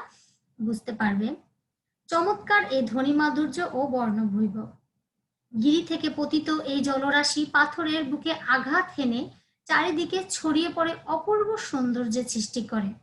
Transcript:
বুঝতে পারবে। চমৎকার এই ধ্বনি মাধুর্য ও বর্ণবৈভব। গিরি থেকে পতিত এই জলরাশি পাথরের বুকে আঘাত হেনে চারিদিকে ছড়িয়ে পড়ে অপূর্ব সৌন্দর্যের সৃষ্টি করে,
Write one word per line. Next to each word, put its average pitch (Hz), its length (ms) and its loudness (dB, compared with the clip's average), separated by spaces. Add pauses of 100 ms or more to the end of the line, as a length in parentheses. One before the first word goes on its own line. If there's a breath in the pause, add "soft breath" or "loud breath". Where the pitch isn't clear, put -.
(600 soft breath)
বুঝতে 220 300 -4
পারবে। 214 440 0 (720)
চমৎকার 403 560 2
এই 262 240 0
ধ্বনি 269 260 0
মাধুর্য 302 600 0
ও 254 140 0
বর্ণবৈভব। 220 800 0 (960)
গিরি 302 200 4
থেকে 311 320 -2
পতিত 294 340 0
এই 285 340 0
জলরাশি 285 600 2
পাথরের 311 580 2
বুকে 294 300 -2
আঘাত 269 520 0 (140)
হেনে 247 300 -2 (360 soft breath)
চারিদিকে 330 640 0
ছড়িয়ে 320 400 0
পড়ে 330 260 0 (100)
অপূর্ব 415 520 0
সৌন্দর্যের 247 680 -2
সৃষ্টি 233 380 -4
করে, 208 420 -2